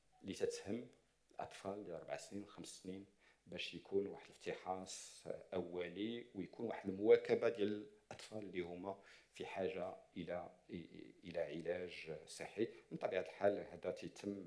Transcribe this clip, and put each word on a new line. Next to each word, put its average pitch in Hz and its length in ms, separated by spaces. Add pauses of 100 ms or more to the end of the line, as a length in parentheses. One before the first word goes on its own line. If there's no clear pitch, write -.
(240)
اللي 98 120
تتهم - 540 (420)
الأطفال - 540
ديال 87 120
أربع 71 200
سنين - 260
وخمس 90 260
سنين 95 380 (400)
باش 90 280
يكون 98 320
واحد - 200
الافتحاص - 1000 (280)
أولي 87 800
ويكون 101 320
واحد 101 220
المواكبة 110 600
ديال 104 380 (200)
الأطفال - 320
اللي 90 220
هما 90 380 (340)
في - 140
حاجة 92 500 (200)
إلى، 87 340 (760)
إلى 87 140
علاج 82 760 (140)
صحي. - 420 (220)
من 165 80
طبيعة - 240
الحال 95 500
هذا 87 180
تيتم 98 560